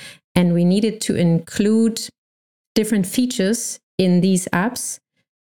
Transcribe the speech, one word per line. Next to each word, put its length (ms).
And 200
we 100
needed 380
to 120
include 920
different 320
features 720
in 260
these 300
apps 460